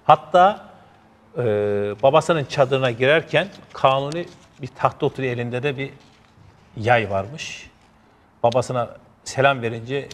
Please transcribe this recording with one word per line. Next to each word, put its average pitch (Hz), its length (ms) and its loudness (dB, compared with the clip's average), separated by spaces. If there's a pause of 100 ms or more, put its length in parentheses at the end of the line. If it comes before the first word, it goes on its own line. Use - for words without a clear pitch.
Hatta, 180 680 4 (680)
e, - 40 -4 (600)
babasının 151 420 2
çadırına 131 460 0
girerken 147 560 0 (260)
Kanuni 143 520 0 (360)
bir 135 60 -10
tahta - 380 -4
oturuyor, 131 280 -2
elinde 120 300 -6
de 143 140 -4
bir 135 120 -8 (880)
yay 113 320 2
varmış. 101 600 -8 (760)
Babasına 120 540 -2 (260)
selam 135 380 0
verince, 120 520 -6